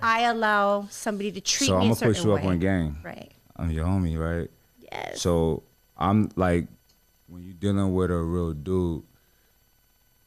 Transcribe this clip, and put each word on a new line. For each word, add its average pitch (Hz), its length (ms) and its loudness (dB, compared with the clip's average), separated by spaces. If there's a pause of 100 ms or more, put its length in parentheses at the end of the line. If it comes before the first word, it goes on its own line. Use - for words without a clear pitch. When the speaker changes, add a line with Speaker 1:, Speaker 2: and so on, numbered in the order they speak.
Speaker 1:
I 226 200 2
allow 208 680 2
somebody 208 420 -6
to 190 80 -12
treat - 280 -2
Speaker 2:
So 95 100 4
Speaker 1:
me - 80 4
Speaker 2:
I'ma 113 60 4
Speaker 1:
a 110 40 2
certain 113 180 2
Speaker 2:
put 90 100 -2
you 107 100 4
up 95 80 0
Speaker 1:
way? 95 80 0
Speaker 2:
on 90 80 2
game. 82 440 0
Speaker 1:
Right. - 300 -16 (240)
Speaker 2:
I'm 85 140 -2
your 80 160 -2
homie, 90 320 0
right? 82 320 -4 (420)
Speaker 1:
Yes. - 280 -10
Speaker 2:
So 82 420 2 (340)
I'm 101 400 2
like, 87 320 2 (580)
when 87 160 -18
you're 92 120 -16
dealing 98 400 0
with 92 160 2
a 90 60 2
real 85 360 -2
dude, 85 500 -2 (1200)